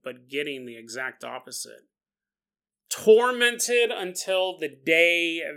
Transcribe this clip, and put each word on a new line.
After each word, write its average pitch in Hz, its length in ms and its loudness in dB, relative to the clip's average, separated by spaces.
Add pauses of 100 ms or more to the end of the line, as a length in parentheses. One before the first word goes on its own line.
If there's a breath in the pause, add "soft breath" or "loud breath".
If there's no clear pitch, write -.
but 127 240 -14
getting 139 380 -6
the 117 100 -14
exact 120 480 -12
opposite. 123 640 -14 (1000)
Tormented 240 1000 4
until 185 680 -4
the 160 100 -4
day 165 760 2 (140)